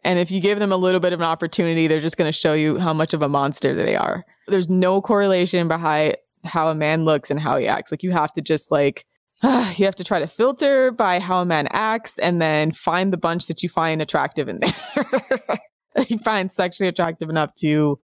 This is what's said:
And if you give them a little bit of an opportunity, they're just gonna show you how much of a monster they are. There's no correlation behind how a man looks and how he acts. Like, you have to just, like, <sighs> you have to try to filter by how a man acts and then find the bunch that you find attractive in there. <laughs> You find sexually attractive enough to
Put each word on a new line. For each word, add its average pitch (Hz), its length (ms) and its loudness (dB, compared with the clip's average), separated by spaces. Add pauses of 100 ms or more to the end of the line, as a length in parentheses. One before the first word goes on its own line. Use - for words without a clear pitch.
And 175 160 2
if 175 120 0
you 190 100 -2
give 202 180 2
them 202 140 0
a 185 40 2
little 185 240 2
bit 180 120 2
of 170 80 -4
an 165 60 0
opportunity, 165 600 0
they're 156 140 2
just 160 160 -4
gonna 160 160 2
show 156 220 0
you 156 240 2
how 170 160 0
much 156 180 0
of 151 100 0
a 143 60 0
monster 139 460 0
they - 220 0
are. - 280 -2 (240)
There's 185 200 0
no 185 340 2
correlation 185 680 2
behind 156 480 0 (260)
how 160 260 0
a 160 60 0
man 156 300 0
looks 151 260 0
and 147 80 -2
how 143 200 0
he 117 80 0
acts. - 240 -2
Like, 156 120 -6
you 185 100 -2
have 151 200 0
to 165 80 -6
just, 151 300 -2
like, 143 340 0 (180)
<sighs> - 200 -10
you 226 420 2
have 190 120 0
to 185 80 -10
try 190 140 -2
to 156 80 0
filter 262 640 2
by 202 280 0
how 180 220 0
a 180 40 0
man 156 260 0
acts 220 480 -4
and 175 220 0
then 156 320 2
find 180 400 0
the 175 60 -2
bunch 170 280 -2
that - 160 -8
you 175 60 -4
find 160 320 0
attractive 143 480 -2
in 92 120 -8
there. - 1000 -4 (360)
<laughs> 262 120 0
You 226 100 -2
find 202 340 -2
sexually 180 360 -2
attractive 165 400 -4
enough 156 280 -2
to 151 540 2